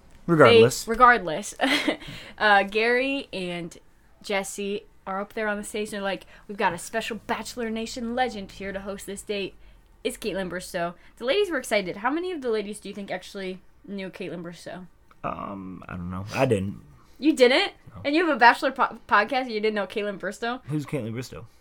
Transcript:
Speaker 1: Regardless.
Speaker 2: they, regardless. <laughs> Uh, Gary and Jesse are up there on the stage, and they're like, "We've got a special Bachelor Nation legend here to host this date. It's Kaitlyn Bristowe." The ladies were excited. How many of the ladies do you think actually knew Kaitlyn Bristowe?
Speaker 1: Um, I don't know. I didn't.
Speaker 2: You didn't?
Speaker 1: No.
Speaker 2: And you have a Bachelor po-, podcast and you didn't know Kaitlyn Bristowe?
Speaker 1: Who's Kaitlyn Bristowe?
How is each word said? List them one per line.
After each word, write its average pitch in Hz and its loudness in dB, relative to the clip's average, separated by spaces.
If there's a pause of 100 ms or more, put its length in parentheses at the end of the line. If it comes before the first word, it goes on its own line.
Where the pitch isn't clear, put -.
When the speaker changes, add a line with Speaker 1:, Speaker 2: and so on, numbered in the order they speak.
(260)
Speaker 1:
Regardless. 165 8
Speaker 2:
they, - -8
regardless. 214 4
<laughs> - 0 (720)
Uh, 202 6
Gary 240 0
and 175 -8 (460)
Jesse 202 -4 (220)
are 196 -4
up 208 -10
there 220 -4
on 208 -2
the 208 -8
stage, 208 -6
and - -12
they're 202 -6
like, 196 -4 (220)
"We've 202 -12
got 190 2
a 175 -8
special 226 -6 (100)
Bachelor 226 -4
Nation 226 -6
legend 214 -4
here 196 -8
to 190 -6
host 196 -10
this 196 -10
date. 202 -6 (500)
It's 247 -4
Kaitlyn 190 -4
Bristowe." 175 -6 (220)
The 226 -10
ladies 392 2
were 302 -2
excited. 202 -2
How 214 0
many 349 -2
of 320 -8
the 254 -4
ladies 214 -4
do 185 -14
you 196 -12
think 202 -10
actually 185 -8 (280)
knew 190 -8
Kaitlyn 180 -10
Bristowe? 175 -14 (360)
Speaker 1:
Um, 92 -8
I - -8
don't 87 -6
know. 92 -6
I 131 2
didn't. 101 0 (380)
Speaker 2:
You 294 4
didn't? 269 6 (240)
Speaker 1:
No. - -14
Speaker 2:
And 285 2
you 349 4
have 302 2
a 220 0
Bachelor 262 6
po-, 240 -2 (100)
podcast 240 2
and 247 -8
you 214 -4
didn't 214 2
know 196 -2
Kaitlyn 208 -4
Bristowe? 233 -6
Speaker 1:
Who's 147 -2
Kaitlyn 113 -4
Bristowe? - -10 (160)